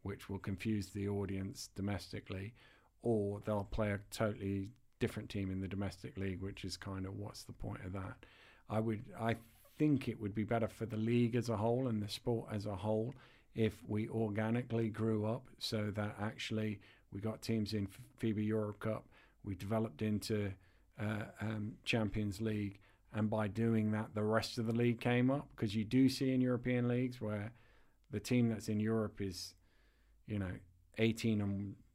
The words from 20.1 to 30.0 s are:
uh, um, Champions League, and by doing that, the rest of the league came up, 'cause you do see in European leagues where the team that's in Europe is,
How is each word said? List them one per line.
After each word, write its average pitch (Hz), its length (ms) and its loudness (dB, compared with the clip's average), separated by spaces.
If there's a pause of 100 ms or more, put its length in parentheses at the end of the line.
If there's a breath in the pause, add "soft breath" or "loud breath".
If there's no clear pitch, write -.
uh, 107 280 -2 (140)
um, 107 440 -4
Champions 104 560 0
League, 104 380 -2 (340 soft breath)
and 107 180 2
by 107 180 2
doing 110 440 4
that, 107 220 -2
the 107 80 0
rest 110 360 2
of 113 80 0
the 117 60 0
league 120 280 4
came 123 300 4
up, 143 260 -2
'cause 107 180 0
you 110 100 2
do 127 240 6
see 131 240 2
in 127 80 4
European 123 480 2
leagues 123 320 0
where 107 320 -4 (580 soft breath)
the 104 100 -2
team 123 280 4
that's 107 200 -2
in 107 120 2
Europe 107 400 0
is, 95 340 -6 (720 soft breath)